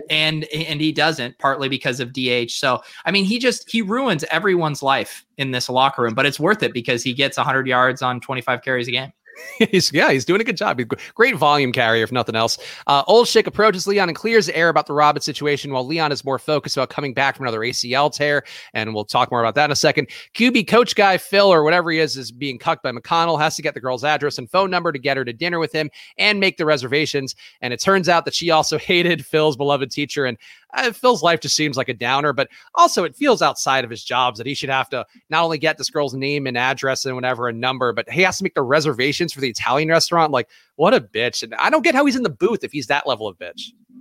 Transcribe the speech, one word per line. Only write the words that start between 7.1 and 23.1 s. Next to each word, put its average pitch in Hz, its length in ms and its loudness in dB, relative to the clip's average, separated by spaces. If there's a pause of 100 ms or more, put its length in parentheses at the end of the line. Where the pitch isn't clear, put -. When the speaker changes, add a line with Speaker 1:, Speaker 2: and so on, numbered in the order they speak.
Speaker 1:
gets 135 240 -2
a 127 60 2
hundred 131 240 0
yards 127 340 2
on 127 180 -4
twenty-five 127 440 -6
carries 123 240 -2
a 123 40 -8
game. 131 220 -6 (240)
Speaker 2:
<laughs> - 220 -18
He's, 196 340 2
yeah, 247 180 4
he's 131 140 0
doing 190 160 2
a - 20 -2
good 226 140 -4
job. 123 220 -2
He's 117 80 -4
gr-, 135 80 -4 (180)
great 240 220 2
volume 147 360 2
carrier, 113 320 2
if 113 80 -4
nothing 117 240 -2
else. 113 220 0 (300)
Uh, 139 180 4
Old 233 220 6
Schick 220 180 4
approaches 190 400 0
Leon 196 240 0
and 156 60 -4
clears 220 320 2
the 156 100 -4
air 165 120 4
about 151 180 2
the 147 60 -6
Robin 147 280 4
situation, 147 500 -2
while 127 140 -2
Leon 156 260 -2
is 131 140 -6
more 135 140 0
focused - 360 -2
about 127 140 0
coming 143 240 -6
back 131 240 0
from 135 80 -6
another 110 180 -2
A 123 80 -4
C 123 220 -6
L 143 160 4
tear, 147 340 -2 (300)
and 110 220 -4
we'll 107 100 -4
talk 123 240 0
more 123 100 -2
about 113 140 0
that 147 120 2
in 143 60 0
a 131 40 -2
second. 147 340 0 (240)
Q 247 180 2
B 233 120 4
coach 226 320 2
guy, 196 220 4
Phil, 196 360 4
or 156 100 6
whatever 165 280 2
he 160 80 0
is, 139 180 0
is 117 140 -12
being 127 260 -8
cucked 165 240 -2
by 131 100 -4
McConnell, 165 480 0